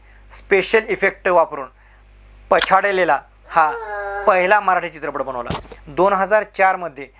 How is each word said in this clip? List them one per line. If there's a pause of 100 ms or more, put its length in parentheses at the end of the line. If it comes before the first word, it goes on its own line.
(340)
स्पेशल
इफेक्ट
वापरून (840)
पछाडलेला (300)
हा (560)
पहिला
मराठी
चित्रपट
बनवला. (380)
दोन
हजार
चारमध्ये (120)